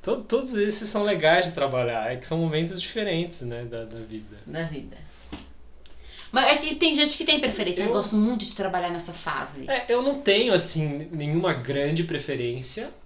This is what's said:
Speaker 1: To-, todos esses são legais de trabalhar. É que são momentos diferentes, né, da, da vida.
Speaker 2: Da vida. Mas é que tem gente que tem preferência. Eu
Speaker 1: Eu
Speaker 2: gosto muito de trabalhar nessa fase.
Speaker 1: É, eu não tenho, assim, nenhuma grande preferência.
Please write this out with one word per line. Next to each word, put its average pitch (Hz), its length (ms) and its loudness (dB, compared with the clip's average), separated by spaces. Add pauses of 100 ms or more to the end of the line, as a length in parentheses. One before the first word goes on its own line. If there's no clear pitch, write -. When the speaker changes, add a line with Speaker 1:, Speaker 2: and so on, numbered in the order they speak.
Speaker 1:
To-, - 220 -2
todos 247 320 0
esses 208 340 0
são 208 140 0
legais 175 440 6
de 165 60 -4
trabalhar. 123 600 0
É 131 40 -4
que 127 100 -10
são 160 120 -2
momentos 165 420 0
diferentes, 170 640 -2
né, 120 220 -8
da, 113 200 -8
da 110 140 -12
vida. 110 380 -12 (100)
Speaker 2:
Da 160 180 -6
vida. 151 320 -8 (1300)
Mas 269 220 6
é 294 60 8
que 311 180 -2
tem 320 180 4
gente 294 220 4
que 330 80 -4
tem 302 160 6
preferência. 202 400 -2
Eu 202 80 0
Speaker 1:
Eu 233 60 2
Speaker 2:
gosto 208 200 0
muito 214 300 2
de - 100 -6
trabalhar 185 360 -2
nessa 170 220 -6
fase. 147 560 -6
Speaker 1:
É, 254 200 0
eu 247 140 4
não 277 180 0
tenho, 208 340 4
assim, 156 560 0
nenhuma 160 420 0
grande 143 520 0
preferência. 135 840 -4 (160)